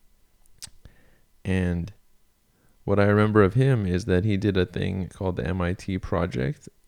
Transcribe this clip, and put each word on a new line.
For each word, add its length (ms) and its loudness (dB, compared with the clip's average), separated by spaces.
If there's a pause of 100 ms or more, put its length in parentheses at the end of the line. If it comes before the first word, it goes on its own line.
(1400)
And 480 -2 (920)
what 160 0
I 60 4
remember 360 4
of 120 4
him 300 2
is 200 -2
that 200 2
he 120 0
did 200 0
a 80 2
thing 440 -4
called 260 -6
the 100 -4
M 160 -2
I 120 0
T 260 -6
Project 720 -4 (200)